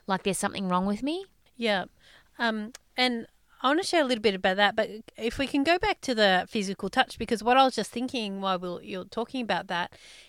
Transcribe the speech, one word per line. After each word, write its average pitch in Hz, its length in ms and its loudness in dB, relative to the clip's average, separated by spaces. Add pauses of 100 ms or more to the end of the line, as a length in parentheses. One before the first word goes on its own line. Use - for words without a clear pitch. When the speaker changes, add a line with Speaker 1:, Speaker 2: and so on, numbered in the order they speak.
Speaker 1:
Like 190 180 -2
there's 190 140 0
something 196 300 -4
wrong 180 180 2
with 208 160 -2
me. 330 240 -4 (300)
Speaker 2:
Yeah. 208 300 0 (520)
Um, 220 360 -4 (240)
and 247 280 0 (360)
I 254 60 2
wanna 302 160 2
share 349 180 2
a 285 40 2
little 247 160 0
bit 214 140 2
about 190 220 0
that, 202 180 4
but 220 140 0 (280)
if 226 200 -4
we 269 100 0
can 277 160 0
go 330 140 4
back 415 240 -2
to 262 140 -2
the 196 340 4
physical 196 400 -4
touch, - 280 0
because 220 240 -2
what 240 140 4
I 269 80 8
was 262 120 2
just 214 160 -4
thinking 226 500 -6
while 190 180 0
we 180 100 -6
were, 170 140 -8
you're 190 220 -10
talking 240 360 -6
about 190 260 -4
that 175 260 -4 (360)